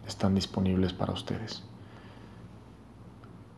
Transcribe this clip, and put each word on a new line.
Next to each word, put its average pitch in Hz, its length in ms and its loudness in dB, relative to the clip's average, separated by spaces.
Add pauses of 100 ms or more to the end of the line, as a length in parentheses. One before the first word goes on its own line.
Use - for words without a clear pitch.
están 95 260 4
disponibles 92 580 4
para - 200 0
ustedes. - 500 -4 (2000)